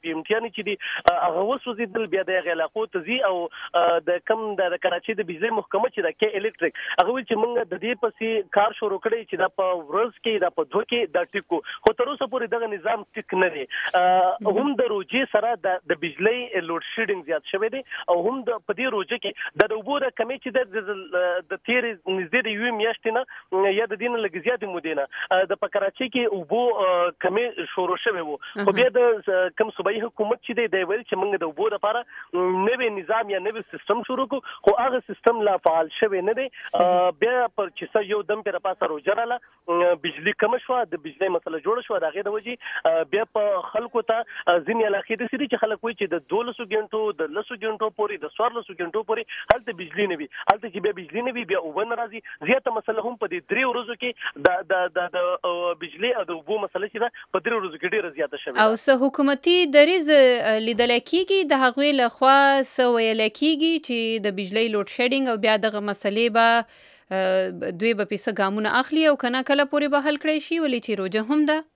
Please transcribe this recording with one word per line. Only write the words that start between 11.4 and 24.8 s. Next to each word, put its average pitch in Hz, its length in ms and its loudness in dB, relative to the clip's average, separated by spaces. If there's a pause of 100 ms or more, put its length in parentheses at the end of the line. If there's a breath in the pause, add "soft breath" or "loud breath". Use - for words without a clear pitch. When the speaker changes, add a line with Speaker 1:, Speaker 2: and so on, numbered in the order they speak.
Speaker 1:
کړو. 165 100 0 (240 loud breath)
خو 220 160 6
تر 254 120 0
اوسه 269 200 -6
پورې 247 140 -2 (100)
دغه 233 180 -2
نظام 202 300 -4 (140)
ټیک 196 240 -6
نه 185 140 4
دی. 135 120 -6
Speaker 2:
مهم. 185 920 2
Speaker 1:
هم 269 100 2 (120)
د 247 140 2
روژې 208 280 -2 (120)
سره 214 160 2 (160)
د، - 20 2 (240)
د 165 140 -4
بجلۍ 208 320 0 (320)
لوډ 165 120 -4 (120)
شیډینګ 208 260 -2 (100)
زیات 156 220 -2
شوی 202 240 -2
دی 269 60 -6 (260 loud breath)
او 175 80 4 (100)
هم 247 100 0 (120)
د، - 20 -2 (160)
په 214 140 -4
دې 262 60 0 (100)
روژه 208 260 -4
کې 202 100 -6 (280 loud breath)
د، - 100 8
د - 80 -2
اوبو 220 160 -4 (120)
د - 0 - (120)
کمۍ 233 260 -4
چې 254 120 -6
ده، 254 60 2 (120)
د، - 20 -2 (120)
د، 190 280 -6 (360)
د 190 140 -10
تېرې 240 240 0 (260)
نږدې 185 300 -2
د - 100 -4
یوې 240 140 -2 (100)
میاشتې 226 360 -2
نه 247 60 0 (560 loud breath)
یا 226 140 0
د - 80 -6
دې 233 120 -2
نه 240 140 -2
لږ 170 80 -6 (120)
زیاتې 233 260 -2
مودې 160 280 -6